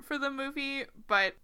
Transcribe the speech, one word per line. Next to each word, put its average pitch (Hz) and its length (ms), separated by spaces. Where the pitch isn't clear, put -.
for 294 160
the 277 120
movie, 277 540
but 196 360